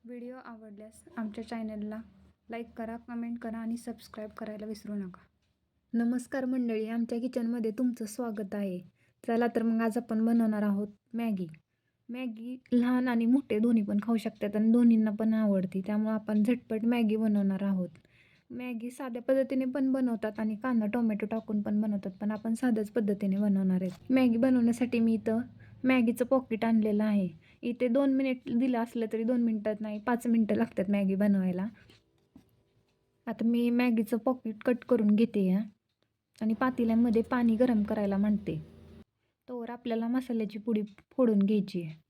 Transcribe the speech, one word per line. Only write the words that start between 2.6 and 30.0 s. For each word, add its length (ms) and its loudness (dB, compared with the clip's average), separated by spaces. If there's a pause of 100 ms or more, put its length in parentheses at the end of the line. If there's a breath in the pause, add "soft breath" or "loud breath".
करा, 200 -8
कमेंट 420 -8
करा 200 -8
आणि 180 -6
सबस्क्राईब 540 -12
करायला 360 -12
विसरू 280 -10
नका. 260 -8 (720)
नमस्कार 520 -2
मंडळी, 440 -2
आमच्या 320 -2
किचनमध्ये 500 -2
तुमचं 340 -2
स्वागत 500 -6
आहे. 240 -4 (480)
चला 200 2
तर 160 -2
मग 200 0
आज 140 0
आपण 300 -2
बनवणार 360 2
आहोत 260 0 (260)
मॅगी. 320 -4 (640)
मॅगी 480 -10 (160)
लहान 360 2
आणि 180 2
मोठे 320 2
दोन्ही 240 4
पण 200 0
खाऊ 140 0
शकतात 400 -4
आणि 160 4
दोन्हींना 380 6
पण 240 0
आवडते, 520 0
त्यामुळे 280 -2
आपण 280 0
झटपट 420 0
मॅगी 320 2
बनवणार 460 2
आहोत. 260 0 (600 soft breath)
मॅगी 400 -8
साध्या 320 -10
पद्धतीने 420 2
पण 280 0
बनवतात 460 0
आणि 240 -2
कांदा 240 2
टोमॅटो 400 0
टाकून 360 -2
पण 180 0
बनवतात, 300 -2
पण 200 -4
आपण 240 -2
साध्याच 360 0
पद्धतीने 460 0
बनवणार 460 2
आहेत. 300 -6
मॅगी 240 4
बनवण्यासाठी 640 2
मी 160 4
इथं 260 0 (440 loud breath)
मॅगीचं 400 2
पॉकेट 400 0
आणलेलं 400 2
आहे. 240 2 (340 soft breath)
इथे 260 -2
दोन 240 4
मिनिट 280 0 (180)
दिलं 200 2
असलं 340 -2
तरी 100 -2
दोन 200 0
मिनिटात 380 -2
नाही, 180 -8
पाच 280 -2